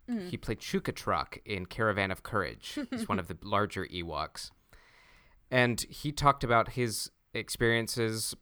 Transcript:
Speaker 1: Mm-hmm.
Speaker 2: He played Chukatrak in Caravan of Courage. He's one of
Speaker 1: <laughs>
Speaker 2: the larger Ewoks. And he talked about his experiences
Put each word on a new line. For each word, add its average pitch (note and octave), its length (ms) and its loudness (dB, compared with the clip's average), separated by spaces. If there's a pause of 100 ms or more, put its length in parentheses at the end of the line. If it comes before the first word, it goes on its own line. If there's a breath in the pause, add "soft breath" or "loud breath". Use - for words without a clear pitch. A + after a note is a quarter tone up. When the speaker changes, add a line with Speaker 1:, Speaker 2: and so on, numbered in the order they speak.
(100)
Speaker 1:
Mm-hmm. G3+ 180 -4
Speaker 2:
He D3 80 -6
played - 240 -4
Chukatrak - 840 -2
in F#2+ 220 -4
Caravan G2+ 440 2
of F#2+ 120 -4
Courage. E2+ 560 -4 (120)
He's A3+ 180 -4
one G2+ 100 2
of F2 100 -4
Speaker 1:
<laughs> - 0 -
Speaker 2:
the E2+ 140 -6
larger G2+ 440 0
Ewoks. D#2 640 -6 (1000 soft breath)
And B2 380 4
he - 240 -6
talked C#3 320 4
about A#2 280 4
his A#2+ 380 -2 (240)
experiences A2+ 1080 2